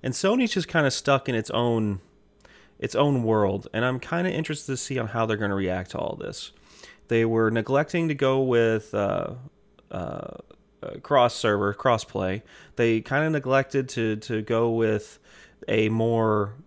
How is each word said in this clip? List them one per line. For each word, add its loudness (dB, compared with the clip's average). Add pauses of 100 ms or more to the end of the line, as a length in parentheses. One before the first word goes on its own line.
And -4
Sony's 2
just -2
kinda 2
stuck 0
in -2
its -2
own, 0 (800)
its -4
own 2
world, 2
and -2
I'm -2
kinda -2
interested -6
to -4
see -6
on -4
how -2
they're 0
gonna -2
react -2
to -8
all -4
this. -12 (560)
They 2
were 4
neglecting 0
to 0
go 2
with, 2
uh, 0 (580)
uh, -8 (460)
uh, -10 (120)
cross 4
server, 2
cross 2
play. -4 (320)
They 2
kinda 0
neglected 0
to, -2
to -4
go 2
with 0 (500)
a 2
more 2 (120)